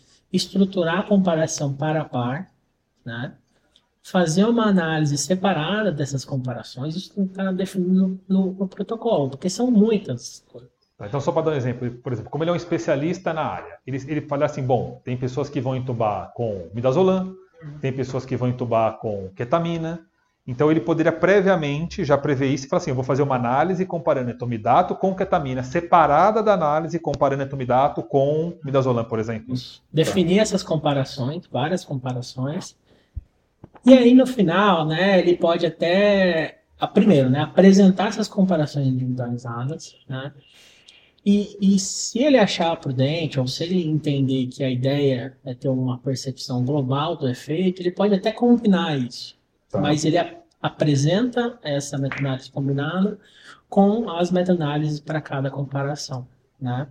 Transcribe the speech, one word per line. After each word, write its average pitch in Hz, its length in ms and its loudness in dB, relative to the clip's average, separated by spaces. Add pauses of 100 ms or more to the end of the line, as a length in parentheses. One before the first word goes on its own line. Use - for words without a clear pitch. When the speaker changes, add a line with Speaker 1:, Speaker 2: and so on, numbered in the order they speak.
(320)
Speaker 1:
estruturar 185 680 0
a - 20 0
comparação 160 720 0
par 156 240 -2
a 143 80 -4
par, 127 440 -6 (540)
né? 117 300 -10 (680)
Fazer 180 440 2
uma 233 180 2
análise 160 540 2
separada 185 720 0
dessas 139 320 -4
comparações, 127 720 -8
isso - 180 -10
tem 196 120 -2
que 190 60 -8
estar 190 200 -4
definido 185 400 -2
no, 190 340 2
no, 190 280 0
no 196 120 -4
protocolo, 202 640 -2
porque 135 220 -6
são 247 200 0
muitas. 202 720 0 (560)
Speaker 2:
Tá, 107 80 -12
então, 135 140 -4
só 170 100 -2
pra 165 120 0
dar 156 100 0
um - 20 0
exemplo, 123 340 -4
por 127 240 -8
exemplo, - 180 -8
como 147 120 -4
ele 165 80 0
é - 20 0
um 175 40 0
especialista 165 760 -2
na 156 100 -4
área, 95 440 -8
ele, 131 220 -6
ele 151 140 -4
fala 143 240 -2
assim: 143 160 -4
bom, 127 420 -2
tem 123 120 -6
pessoas 127 320 -4
que 143 120 -6
vão 131 160 -4
entubar 110 580 -4
com 104 400 -6
midazolam, 185 600 0 (440)
tem 131 120 -4
pessoas 127 320 -6
que 127 120 -4
vão 127 120 -2
entubar 113 500 0
com 101 380 -8
ketamina, 165 640 -4 (440)
então 135 240 0
ele 160 120 4
poderia 160 320 0
previamente 170 920 0
já 139 140 2
prever 139 300 0
isso 139 180 -2
e - 20 -16
falar 180 140 0
assim: 156 80 -4
eu 127 60 -2
vou 127 80 -2
fazer 139 180 0
uma 135 140 0
análise 156 500 0
comparando 151 440 -2
etomidato 120 640 0
com 190 180 0
ketamina, 139 480 -2
separada 175 800 4
da 208 120 4
análise 160 440 0
comparando 139 460 0
etomidato 131 580 0
com 151 600 0
midazolam, 127 400 0
por 110 160 -4
exemplo. 113 340 -6
Speaker 1:
Isso. - 260 -10 (120)
Definir 175 440 2
Speaker 2:
Tá. 214 60 4
Speaker 1:
essas 190 220 -2
comparações, 143 840 -4
várias 143 380 -4
comparações, 131 920 -8 (1080)
e 247 80 10
aí 240 180 8
no 262 140 8
final, 180 600 2
né, 180 340 2
ele 175 160 2
pode 170 280 2
até, 180 960 0 (180)
a, - 80 -4
primeiro, 151 440 4
né, 139 100 2
apresentar 190 680 6
essas 214 200 -4
comparações 156 580 2
individualizadas, 123 1120 -4 (120)
né, 135 240 -10 (920)
e, 202 360 0
e 196 180 4
se - 400 -6
ele 277 180 6
achar 180 400 2
prudente, 139 600 -2
ou 127 80 0
se 131 160 -6
ele 180 240 0
entender 139 640 0
que 139 160 -6
a 131 40 0
ideia 131 760 0
é 127 100 -10
ter 139 140 -6
uma 127 280 -2
percepção 127 680 -6
global 143 520 -2
do 139 120 -4
efeito, 170 520 -2
ele 180 120 -2
pode 202 200 0
até 208 200 0
combinar 202 640 4
isso. - 380 -8 (340)
Speaker 2:
Tá. - 100 -2
Speaker 1:
Mas 147 240 0
ele 160 140 2
a-, - 160 -2 (260)
apresenta 180 1000 0
essa 143 340 -4
meta-análise 135 540 -4
combinada 147 720 -2 (480)
com 202 420 2
as 175 220 -2
meta-análises 151 640 0
pra 156 220 -8
cada 139 280 -6
comparação, 139 800 -8 (340)
né? 127 300 -6